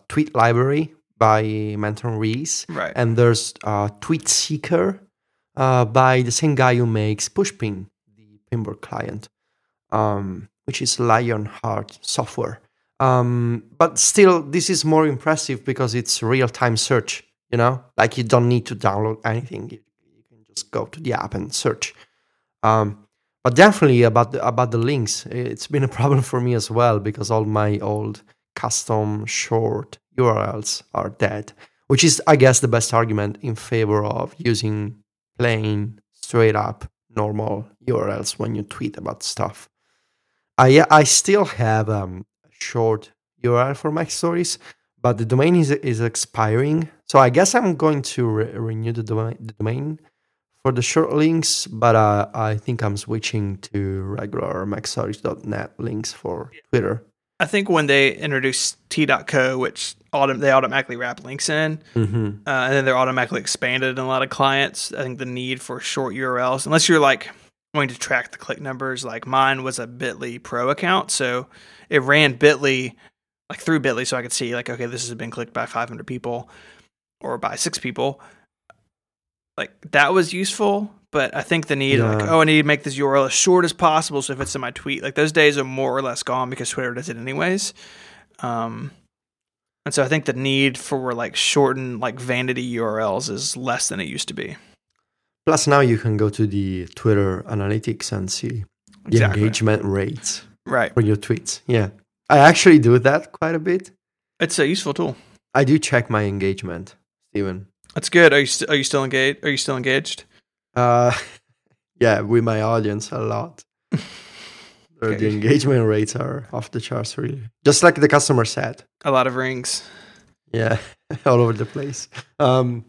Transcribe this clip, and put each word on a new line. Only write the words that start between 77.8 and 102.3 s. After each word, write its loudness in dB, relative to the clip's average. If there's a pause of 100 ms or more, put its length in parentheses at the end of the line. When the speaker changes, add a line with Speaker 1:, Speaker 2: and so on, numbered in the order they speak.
Speaker 2:
Like, -10 (180)
that 4
was 2
useful, -2 (160)
but -2
I -4
think 0
the -2
need, 2
like, 2
Speaker 1:
Yeah. -2
Speaker 2:
"Oh, 6
I 6
need 6
to -4
make 0
this -8
U 0
R 2
L 4
as -6
short 4
as -4
possible, 0
so -8
if -8
it's -6
in -8
my -6
tweet," -8
like, -8
those 2
days 4
are -2
more -4
or -2
less -6
gone -4
because -8
Twitter -6
does -10
it -10
anyways. -4 (640)
Um, -8 (920)
and -8
so 2
I -2
think -2
the -2
need 0
for, -6
like, -8
shortened, 0
like, -6
vanity -4
U -4
R -4
Ls -2
is -6
less -4
than -6
it -6
used -8
to -12
be. -10 (880)
Speaker 1:
Plus, 2
now 4
you 4
can -2
go 0
to 0
the -4
Twitter 0
analytics -4
and -6
see -6 (400)
the -16
Speaker 2:
Exactly. 2
Speaker 1:
engagement 0
rates -6 (240)
Speaker 2:
Right. -2
Speaker 1:
for 2
your 2
tweets. -6
Yeah. 2 (400)